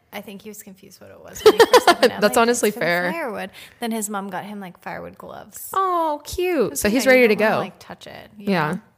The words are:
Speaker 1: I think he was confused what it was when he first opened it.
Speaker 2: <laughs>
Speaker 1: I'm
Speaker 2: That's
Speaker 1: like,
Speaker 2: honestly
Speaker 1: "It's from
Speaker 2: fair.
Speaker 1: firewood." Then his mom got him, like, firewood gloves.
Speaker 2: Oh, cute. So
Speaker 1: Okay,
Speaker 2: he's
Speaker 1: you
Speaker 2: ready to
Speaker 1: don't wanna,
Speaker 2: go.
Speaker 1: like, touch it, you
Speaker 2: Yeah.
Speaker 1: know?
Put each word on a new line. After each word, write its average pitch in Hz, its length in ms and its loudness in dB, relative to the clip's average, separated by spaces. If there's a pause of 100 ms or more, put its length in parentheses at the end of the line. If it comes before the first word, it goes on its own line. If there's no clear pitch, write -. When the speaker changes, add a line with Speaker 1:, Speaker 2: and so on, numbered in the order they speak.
(140)
Speaker 1:
I 208 80 -12
think 202 220 -16
he 214 60 -18
was 202 140 -18
confused 190 380 -20
what 202 100 -20
it - 80 -20
was - 240 -8
when 427 100 8
he 427 60 2
first - 300 4
opened 269 160 4
it. 233 60 4
Speaker 2:
<laughs> - 40 -8
Speaker 1:
I'm 196 60 -8
Speaker 2:
That's 208 160 4
Speaker 1:
like, 233 40 6
Speaker 2:
honestly 233 280 2
Speaker 1:
"It's 208 80 -4
from - 40 -8
Speaker 2:
fair. 175 300 -2
Speaker 1:
firewood." 202 380 -8 (300)
Then 226 120 -6
his 220 180 -4
mom 202 200 -8
got 180 160 -10
him, 208 160 -14
like, 175 200 -18
firewood 175 360 -14
gloves. - 560 -16
Speaker 2:
Oh, 339 500 -2
cute. 320 540 -2
So 208 100 0
Speaker 1:
Okay, 208 80 0
Speaker 2:
he's 254 100 0
Speaker 1:
you 262 60 6
Speaker 2:
ready 254 160 6
to 208 80 2
Speaker 1:
don't 208 140 -2
wanna, 180 60 0
Speaker 2:
go. 127 40 -2
Speaker 1:
like, 180 200 -8
touch - 280 -20
it, - 300 -20
you 208 140 -8
Speaker 2:
Yeah. 156 200 0
Speaker 1:
know? 180 80 -6 (180)